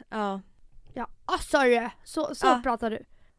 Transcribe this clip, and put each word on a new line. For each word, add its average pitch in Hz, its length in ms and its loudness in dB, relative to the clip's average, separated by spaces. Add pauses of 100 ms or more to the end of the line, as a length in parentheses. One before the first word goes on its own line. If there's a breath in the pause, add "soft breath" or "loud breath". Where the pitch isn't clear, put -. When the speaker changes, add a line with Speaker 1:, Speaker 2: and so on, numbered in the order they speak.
Speaker 1:
Ja. 196 320 -4 (520)
Speaker 2:
Ja, 247 140 -8 (180)
ah, 349 120 0
sorry! 247 520 2 (140)
Så, - 320 -6
så 262 120 0
Speaker 1:
Ja. 254 160 6
Speaker 2:
pratar 240 260 -2
du. 214 100 -6 (400)